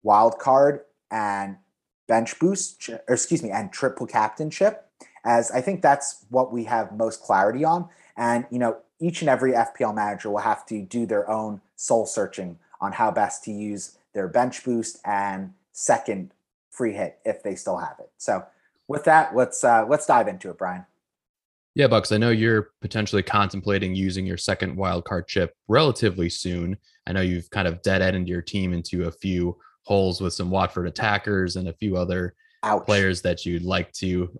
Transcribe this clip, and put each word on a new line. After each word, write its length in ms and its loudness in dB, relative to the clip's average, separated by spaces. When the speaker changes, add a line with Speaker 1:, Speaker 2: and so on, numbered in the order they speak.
Speaker 1:
wild 360 6
card, 420 4
and 460 -4
bench 300 2
boost, 420 0
ch-, 100 -12
or 240 0
excuse 280 0
me, 80 -6
and 220 -4
triple 340 -2
captain 440 -2
chip, 380 0
as 260 2
I 100 0
think 220 -4
that's 480 2
what 220 2
we 120 -4
have 280 -2
most 300 -4
clarity 420 2
on. 240 0
And, 340 0
you 80 -4
know, 200 0
each 220 -2
and 80 0
every 260 4
F 200 0
P 100 -2
L 80 -2
manager 380 -4
will 80 -2
have 280 -2
to 160 -8
do 240 -4
their 240 -2
own 300 -4
soul 300 2
searching 520 -6
on 120 -4
how 180 0
best 340 -2
to 80 -10
use 460 -10
their 140 -4
bench 360 0
boost 400 -4
and 480 -4
second 600 -2
free 240 -4
hit 320 -6
if 160 -4
they 120 -6
still 220 -6
have 220 -8
it. 180 -20
So 300 -4
with 160 -6
that, 320 6
let's, 260 0
uh, 240 6
let's 200 2
dive 220 4
into 200 -10
it, 80 -12
Brian. 300 -6
Speaker 2:
Yeah, 140 4
Bucks, 240 2
I 40 2
know 140 4
you're 400 2
potentially 420 -2
contemplating 720 0
using 300 -2
your 140 -4
second 400 -4
wildcard 480 -2
chip 260 -2
relatively 640 2
soon. 480 -4
I 60 -4
know 80 0
you've 300 -2
kind 180 0
of 140 -6
dead-ended 440 0
your 140 -4
team 320 -4
into 340 -4
a 60 -6
few 460 -2
holes 400 2
with 100 -2
some 180 -4
Watford 360 0
attackers 720 0
and 120 -4
a 60 -8
few 240 -2
other 360 -2
Speaker 1:
Ouch. 240 0
Speaker 2:
players 360 4
that 220 -2
you'd 200 -2
like 300 -2
to 460 -2